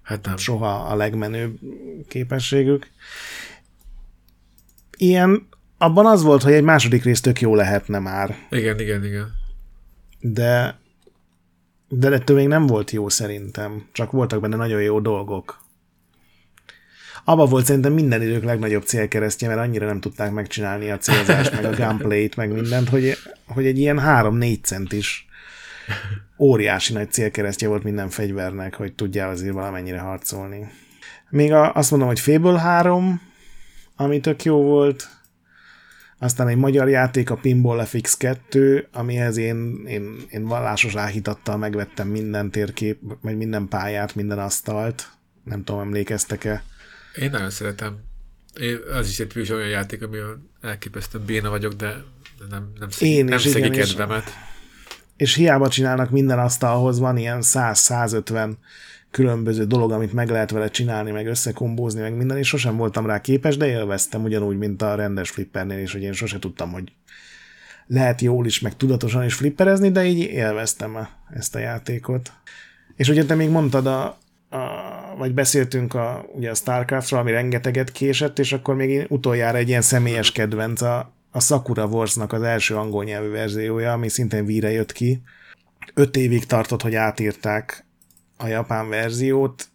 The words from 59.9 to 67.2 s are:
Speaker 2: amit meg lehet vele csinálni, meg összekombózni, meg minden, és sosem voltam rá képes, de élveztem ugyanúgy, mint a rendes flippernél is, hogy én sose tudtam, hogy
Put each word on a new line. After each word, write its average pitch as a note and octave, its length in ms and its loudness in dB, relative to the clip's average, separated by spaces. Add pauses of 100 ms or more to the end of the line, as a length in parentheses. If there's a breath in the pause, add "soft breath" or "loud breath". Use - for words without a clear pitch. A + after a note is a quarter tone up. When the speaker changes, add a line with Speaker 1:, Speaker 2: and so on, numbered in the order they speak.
Speaker 2:
amit A2 220 -2
meg A#2+ 160 0
lehet A2 220 0
vele G#2+ 180 0
csinálni, A2 420 -4
meg G#2+ 160 -6
összekombózni, A#2 760 -4
meg A2+ 140 -4
minden, C3 220 -2
és C#3 100 -2
sosem A#2+ 300 0
voltam A2 280 -2
rá G#2 160 -2
képes, C#3 360 2
de D3 100 2
élveztem A2 560 -2
ugyanúgy, G#2 340 -2
mint G#2 240 -4
a G#2 140 0
rendes G2+ 340 -4
flippernél G2 500 -8
is, F#2+ 120 -6
hogy G2 100 -8
én G2 120 -6
sose G2 260 -6
tudtam, F2 320 -8
hogy F#2 200 -10 (960 loud breath)